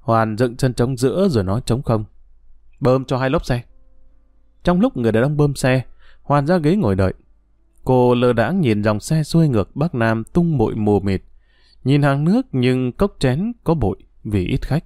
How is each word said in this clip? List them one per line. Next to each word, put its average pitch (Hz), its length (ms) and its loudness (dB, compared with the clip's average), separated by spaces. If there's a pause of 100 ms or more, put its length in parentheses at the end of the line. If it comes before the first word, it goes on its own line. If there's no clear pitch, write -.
Hoàn 113 360 0
dựng 120 200 0
chân 127 180 0
trống 123 220 -2
giữa 131 340 0
rồi 110 140 0
nói 95 220 -2
trống 127 160 -2
không: 110 220 -2 (760)
"Bơm 131 240 2
cho 131 120 -4
hai 131 140 -2
lốp 160 140 -2
xe." 123 180 -2 (1000)
Trong 180 160 2
lúc 262 160 0
người 113 160 0
đàn 113 100 2
ông 147 140 0
bơm 147 180 2
xe, 131 280 0 (400)
Hoàn 143 240 0
ra 180 120 2
ghế 156 180 0
ngồi 113 200 0
đợi. 95 180 0 (720)
Cô 123 300 4
lơ 123 180 2
đãng 117 280 0
nhìn 107 240 0
dòng 107 160 0
xe 160 220 -2
xuôi 160 260 2
ngược 107 280 -2
Bắc 147 180 -4
Nam 113 300 0
tung 170 340 0
bụi 110 160 0
mù 104 260 2
mịt. 95 220 -2 (600)
Nhìn 139 180 2
hàng 143 220 0
nước 226 280 0
nhưng 127 400 0
cốc - 260 -2
chén 156 340 -2 (120)
có 165 100 0
bụi 110 220 -2 (280)
vì 104 220 -2
ít - 200 -4
khách. 143 200 -4